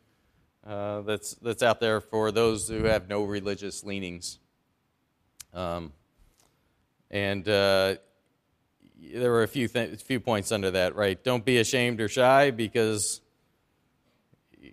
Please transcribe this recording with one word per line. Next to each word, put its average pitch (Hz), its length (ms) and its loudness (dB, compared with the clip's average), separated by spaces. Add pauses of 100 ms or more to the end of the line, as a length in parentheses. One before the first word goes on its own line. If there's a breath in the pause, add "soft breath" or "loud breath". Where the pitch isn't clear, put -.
(680)
uh, 104 360 -8
that's, 104 320 -6
that's 113 280 -6
out 113 160 4
there 110 220 0
for 110 320 -2
those 110 360 2
who 110 160 -2
have 104 240 2
no 104 140 -2
religious 98 640 -6
leanings. 95 540 -10 (1120)
Um, 85 400 -8 (1160)
and, 101 380 -4
uh, 98 480 4 (1160)
there 123 180 0
were 117 120 4
a 104 60 2
few 123 200 -2
th-, 110 340 -6
few 131 160 -2
points 107 320 -2
under 101 220 0
that, 90 240 0
right? 98 260 0
Don't 123 220 -2
be 123 140 4
ashamed 120 420 0
or 107 80 -2
shy 135 420 6
because, 110 720 -2 (1500)